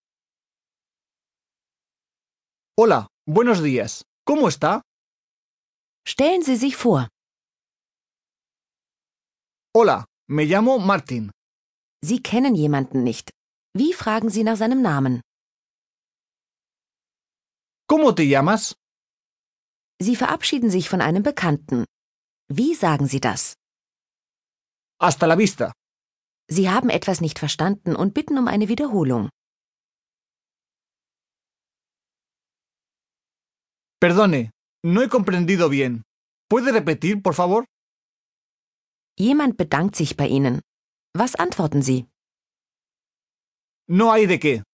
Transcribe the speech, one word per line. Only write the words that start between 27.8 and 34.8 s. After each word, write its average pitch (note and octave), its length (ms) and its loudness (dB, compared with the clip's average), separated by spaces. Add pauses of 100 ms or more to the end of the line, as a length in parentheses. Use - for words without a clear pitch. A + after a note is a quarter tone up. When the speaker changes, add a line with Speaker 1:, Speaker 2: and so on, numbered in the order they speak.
Speaker 2:
und G3 200 -2
bitten D4+ 240 -2
um A#3+ 100 0
eine G#3 220 0
Wiederholung. E3+ 580 -2 (4000)
Speaker 1:
Perdone, F3 520 2 (300)